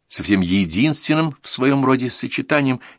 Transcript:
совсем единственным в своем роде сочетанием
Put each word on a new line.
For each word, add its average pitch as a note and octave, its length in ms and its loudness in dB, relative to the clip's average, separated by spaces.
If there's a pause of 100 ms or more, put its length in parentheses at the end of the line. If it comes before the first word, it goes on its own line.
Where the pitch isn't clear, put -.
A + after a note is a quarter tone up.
совсем F#2+ 320 0
единственным A2+ 1000 0
в - 80 -14
своем C#3 360 0
роде B2+ 260 2
сочетанием C3+ 680 -2 (180)